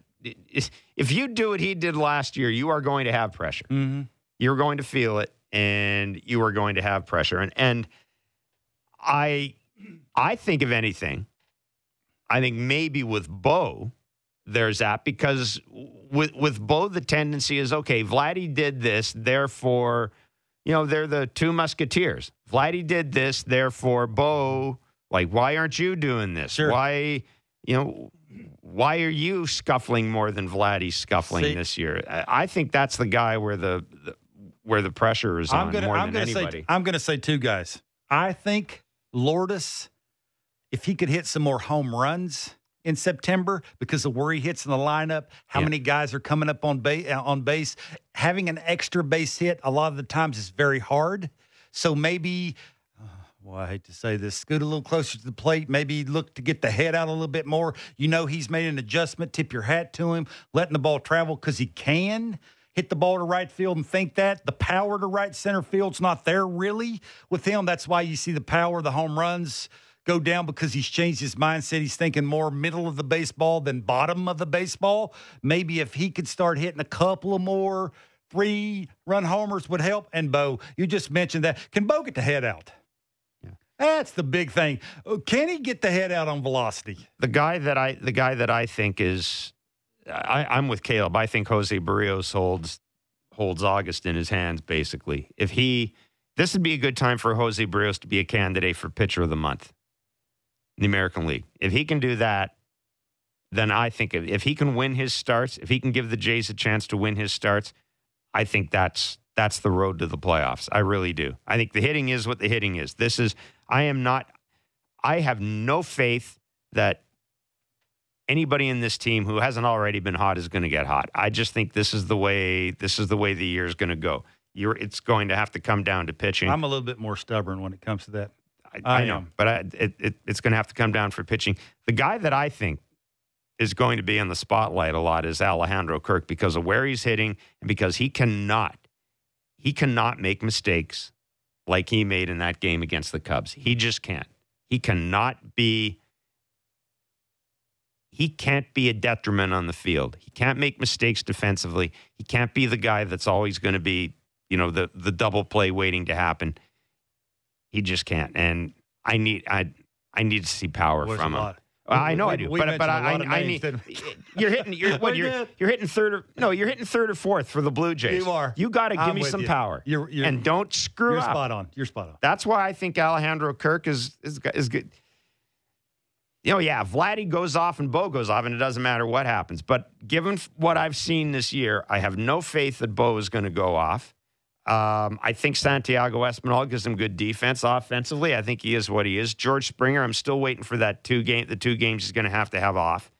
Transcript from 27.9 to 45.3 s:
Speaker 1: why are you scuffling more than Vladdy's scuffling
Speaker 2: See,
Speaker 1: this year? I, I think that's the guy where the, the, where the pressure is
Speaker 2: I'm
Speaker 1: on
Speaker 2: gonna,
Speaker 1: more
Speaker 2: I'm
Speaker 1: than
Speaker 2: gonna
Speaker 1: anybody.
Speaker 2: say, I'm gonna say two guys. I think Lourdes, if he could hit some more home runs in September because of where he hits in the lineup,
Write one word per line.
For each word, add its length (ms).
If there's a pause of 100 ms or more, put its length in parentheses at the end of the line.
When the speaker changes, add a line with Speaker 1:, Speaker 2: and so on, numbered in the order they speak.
Speaker 1:
why 400
are 80
you 360
scuffling 640
more 200
than 180
Vladdy's 480
scuffling 480
Speaker 2:
See, 100
Speaker 1:
this 240
year? 300
I, 180
I 200
think 260
that's 240
the 100
guy 300
where 200
the, 280 (200)
the, 120 (460)
where 200
the 80
pressure 480
is 140
Speaker 2:
I'm 160
Speaker 1:
on 40
Speaker 2:
gonna, 140
Speaker 1:
more 100
Speaker 2:
I'm 160
Speaker 1:
than 140
Speaker 2:
gonna 120
Speaker 1:
anybody. 220
Speaker 2:
say, 80
I'm 140
gonna 160
say 200
two 200
guys. 440 (280)
I 220
think 500 (300)
Lourdes, 760 (840)
if 140
he 80
could 160
hit 160
some 160
more 180
home 340
runs 600 (260)
in 140
September 680 (160)
because 260
of 120
where 160
he 80
hits 240
in 60
the 60
lineup, 500 (200)